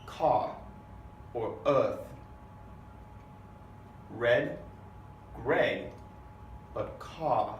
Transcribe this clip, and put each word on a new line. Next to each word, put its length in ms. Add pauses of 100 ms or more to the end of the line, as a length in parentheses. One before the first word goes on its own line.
caw 480 (760)
or 240 (100)
earth. 340 (2000)
Red, 480 (760)
gray, 560 (840)
but 260
caw 600